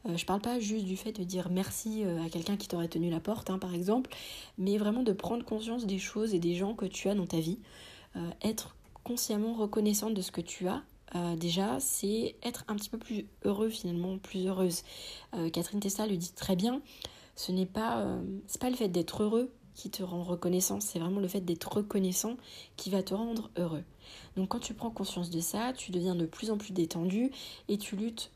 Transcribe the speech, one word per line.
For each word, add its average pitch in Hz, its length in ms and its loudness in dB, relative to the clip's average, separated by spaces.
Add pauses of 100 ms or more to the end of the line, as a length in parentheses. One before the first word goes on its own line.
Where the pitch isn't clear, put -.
Euh, 170 100 0
je - 80 -2
parle 196 160 4
pas 240 180 0
juste 214 260 0
du 185 120 -2
fait 220 140 -6
de 214 120 -4
dire 180 280 -2
merci, 214 520 0
euh, 170 220 0
à 165 40 -2
quelqu'un 175 280 0
qui - 100 -8
t'aurait 170 200 0
tenu 170 240 2
la 165 80 2
porte, 208 320 -2
hein, 190 80 0
par 180 160 -4
exemple, 208 340 2 (480)
mais 202 220 2
vraiment 214 240 2
de 220 100 4
prendre 220 320 -2
conscience 226 400 -2
des 190 140 0
choses 214 340 0
et 180 60 4
des 170 160 2
gens 196 180 0
que 208 140 -2
tu - 200 -4
as 196 60 4
dans 190 140 2
ta 170 120 0
vie. 165 200 0 (560)
Euh, 170 140 -4 (120)
être - 340 -2 (280)
consciemment 226 500 0
reconnaissante 214 640 4
de 190 80 0
ce - 80 -6
que 175 100 -2
tu - 260 -2
as, 254 140 0 (320)
euh, 175 220 2
déjà, 170 440 2
c'est 208 640 0
être 240 260 -4
un 220 80 0
petit 208 140 -6
peu 233 80 -4
plus 220 300 -4 (160)
heureux 202 260 4
finalement, 185 480 -2
plus 185 300 -2
heureuse. 185 340 2 (540)
Euh, 165 160 0
Catherine 170 280 0
Testa 202 280 0
le 202 100 2
dit 175 160 -4
très - 220 2
bien, 240 260 2 (540)
ce - 160 -4
n'est 185 160 4
pas, 226 320 0
euh, 190 240 0 (240)
c'est - 120 -8
pas 254 120 2
le 247 40 2
fait 226 140 2
d'être 175 320 2
heureux 226 300 4 (220)
qui - 160 -10
te 208 140 -4
rend 180 180 -2
reconnaissant, 180 600 2
c'est - 180 -2
vraiment 180 220 2
le 190 80 2
fait 202 100 0
d'être 175 340 -2
reconnaissant 208 640 2 (400)
qui - 140 -6
va 190 140 4
te 190 100 -2
rendre 226 420 -2
heureux. 165 280 0 (520)
Donc 190 140 0
quand 233 100 0
tu - 140 -6
prends 226 180 -4
conscience 190 380 -2
de 170 100 0
ça, 214 320 0
tu 254 200 -8
deviens 180 220 2
de 170 120 2
plus 214 260 -4
en 214 60 2
plus 208 160 -6
détendu 185 580 2 (380)
et 208 80 4
tu - 180 -6
luttes 226 400 -4